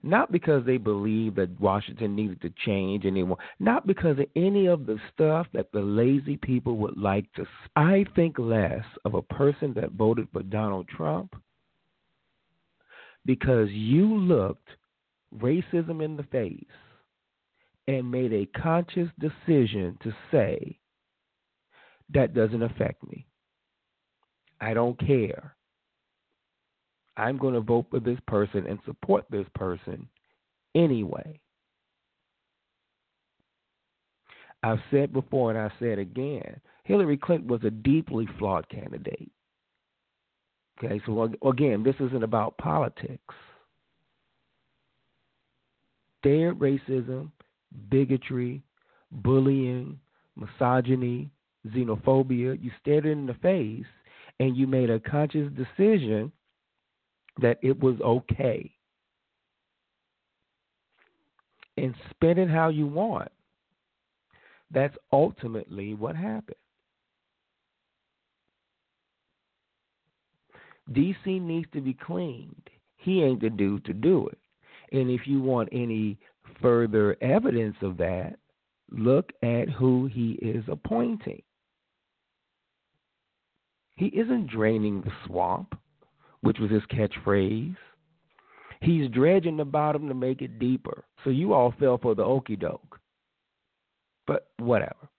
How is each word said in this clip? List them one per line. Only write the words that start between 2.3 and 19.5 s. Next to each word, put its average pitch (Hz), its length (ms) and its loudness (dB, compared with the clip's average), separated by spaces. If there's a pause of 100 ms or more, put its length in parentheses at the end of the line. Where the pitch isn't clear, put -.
to 85 100 -8 (140)
change 98 380 -2
anymore, 92 340 0 (220)
not 220 260 2
because 165 320 0
of 143 160 0
any 196 320 2
of 165 180 2
the 110 140 -4 (140)
stuff 160 400 2
that 113 200 -4
the 107 80 -2
lazy 131 560 2
people 123 400 -2
would 104 220 -4
like 98 360 -2
to - 80 -8
s-, - 340 -14
I 190 280 6 (120)
think 165 220 2
less 113 460 0 (200)
of 110 100 -2
a - 80 0
person 143 520 0
that 90 180 -4
voted 110 400 2
for 95 100 -6
Donald 98 460 -4
Trump 165 460 -6 (1900)
because 123 460 2
you 113 360 4 (120)
looked 156 500 0 (720)
racism 160 680 -2
in 156 120 -8
the 143 80 -10
face 110 400 -6 (1200)
and 127 220 -2
made 123 220 -2
a 101 140 0 (120)
conscious 170 500 0 (100)
decision 113 840 0